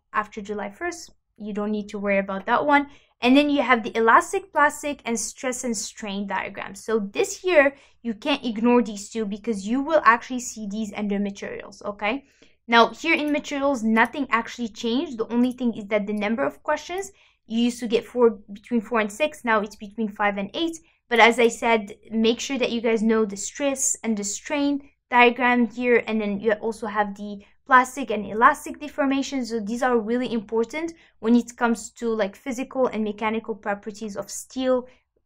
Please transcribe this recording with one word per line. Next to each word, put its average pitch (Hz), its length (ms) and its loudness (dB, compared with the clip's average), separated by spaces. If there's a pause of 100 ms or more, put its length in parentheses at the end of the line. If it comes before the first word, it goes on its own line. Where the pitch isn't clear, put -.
(120)
after 208 280 -4
July 202 300 -8
first, 339 400 -10 (260)
you 214 160 -12
don't 208 200 -4
need 208 180 -4
to 214 80 -10
worry 196 200 0
about 196 280 -4
that - 180 2
one. 285 220 4 (340)
And 254 160 6
then 294 140 6
you 285 120 2
have 233 220 0
the - 120 -6
elastic, 302 560 4
plastic, 294 520 0
and 233 140 -2
stress - 440 -6
and 240 140 -2
strain 202 500 -8
diagrams. - 580 -8
So 226 140 0
this 269 460 -4
year, 285 320 4 (260)
you 233 120 -6
can't 277 300 -2
ignore 240 380 4
these 208 280 -8
two, 226 140 -4
because 202 420 -6
you 240 140 0
will 302 240 2
actually 240 360 2
see 220 280 -10
these 208 280 -6
under 202 240 -2
materials, - 640 -8
okay? 208 420 -6 (400)
Now, 233 220 8
here 311 260 -2
in 302 160 0
materials, 285 540 -2
nothing 240 460 2
actually 233 380 -4
changed. 240 500 -4
The 214 140 -4
only 247 200 2
thing 240 220 -2
is 202 120 -12
that 208 220 -2
the 214 40 -4
number 214 320 -2
of - 200 -6
questions, 349 480 -4 (340)
you 226 140 -2
used 240 180 0
to 247 80 -6
get 220 180 0
four, 233 360 2 (120)
between 233 280 -4
four 233 180 -2
and 214 140 0
six. 302 320 -4
Now 220 160 4
it's 214 160 -8
between 214 320 -8
five 202 280 -2
and 196 180 -6
eight. 330 240 -4 (300)
But 233 120 4
as 233 180 8
I 240 80 6
said, 226 480 0 (160)
make 226 300 2
sure 269 180 -4
that 233 140 0
you 233 80 -2
guys 226 240 0
know 220 200 4
the 196 120 -6
stress 269 640 -4
and 220 140 -2
the 202 80 -6
strain 285 640 -2 (220)
diagram 240 580 6
here. 247 380 2
And 220 120 -2
then 202 200 -4
you 214 140 2
also 226 340 -6
have 202 260 -2
the 202 300 -14 (220)
plastic 262 440 2
and 214 160 -4
elastic 269 540 2
deformation. 277 640 -2
So 226 160 -4
these 226 220 -4
are 247 160 2
really 233 340 -2
important 233 600 -2 (280)
when 233 160 4
it 240 200 0
comes 233 340 -2
to, - 180 -6
like, 214 260 -2
physical 262 540 -2
and 214 160 -2
mechanical 220 500 -4
properties 202 600 -8
of - 140 -10
steel, 254 580 -2 (380)